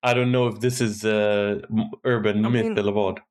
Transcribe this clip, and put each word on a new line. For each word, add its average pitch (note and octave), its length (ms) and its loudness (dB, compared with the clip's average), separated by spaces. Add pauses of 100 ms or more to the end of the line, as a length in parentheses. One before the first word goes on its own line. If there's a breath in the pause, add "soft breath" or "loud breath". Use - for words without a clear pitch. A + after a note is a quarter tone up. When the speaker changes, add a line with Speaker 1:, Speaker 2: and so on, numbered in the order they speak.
Speaker 1:
I - 0 -
don't B2 260 2
know B2 220 2
if G#2 60 -12
this B2 200 -2
is, G#2+ 240 -2
eh, G#2 520 2 (480)
urban G#2+ 380 0
Speaker 2:
Ja, A2 60 0
Speaker 1:
myth A#2 200 2
Speaker 2:
men G#2+ 100 -2
Speaker 1:
eller G2+ 140 0
vad. G2 280 -2 (100)